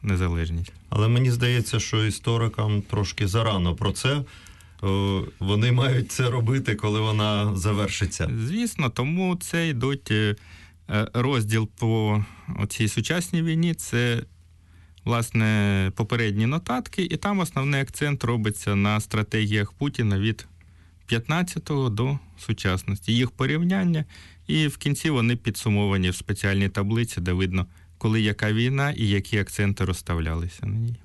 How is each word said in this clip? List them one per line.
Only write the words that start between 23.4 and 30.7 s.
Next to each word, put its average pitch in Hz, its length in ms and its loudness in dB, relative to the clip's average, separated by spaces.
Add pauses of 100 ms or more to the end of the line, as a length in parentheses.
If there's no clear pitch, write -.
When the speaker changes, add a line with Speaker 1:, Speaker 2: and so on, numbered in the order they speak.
Speaker 1:
і 156 200 2
в 139 100 -4
кінці 143 320 0
вони 120 260 2
підсумовані 101 720 0
в 90 60 -2
спеціальній 98 540 0
таблиці, 104 520 -2
де 90 120 0
видно, 92 320 0 (320)
коли 113 240 2
яка 107 320 0
війна 135 380 2
і 113 160 -2
які 101 300 0
акценти 98 480 0
розставлялися 85 800 -4
на 101 100 -2